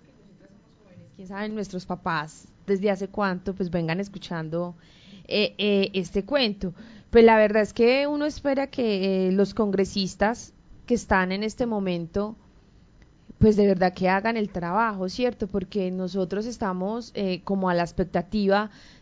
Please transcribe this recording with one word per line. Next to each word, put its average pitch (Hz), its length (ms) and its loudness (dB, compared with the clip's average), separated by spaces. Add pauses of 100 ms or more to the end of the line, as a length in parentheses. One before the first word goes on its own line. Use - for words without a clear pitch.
que - 80 -20
nosotras - 380 -20
somos - 240 -20 (100)
jóvenes, 180 320 -20
quién 190 140 -18
sabe, 202 180 -6
nuestros 196 380 -6
papás, 165 640 -6 (180)
¿desde 202 240 2
hace 190 160 -4
cuánto, 190 480 -4
pues, 180 160 -4
vengan 170 300 -2
escuchando, 175 760 -8 (500)
eh, 208 320 0
eh, 196 360 0
este 190 320 -4
cuento? 208 480 -2 (380)
Pues 233 120 10
la 226 140 10
verdad 214 240 4
es 208 100 -2
que 262 360 2
uno 294 180 -2
espera 277 420 -2
que, 190 600 0
eh, - 20 2
los 196 220 2
congresistas 202 960 -2 (340)
que 240 100 0
están 185 360 0
en 196 120 -4
este 214 220 -4
momento, 202 720 -4 (1000)
pues 214 180 6
de 208 100 4
verdad 185 280 4
que 185 160 0
hagan 202 260 2
el 214 140 -2
trabajo, 185 580 -2
¿cierto? 226 400 -4
Porque 190 440 -4
nosotros 185 540 -4
estamos, 214 680 -6
eh, 185 300 -4
como 190 240 -2
a 175 40 2
la 175 100 2
expectativa 190 840 0 (320)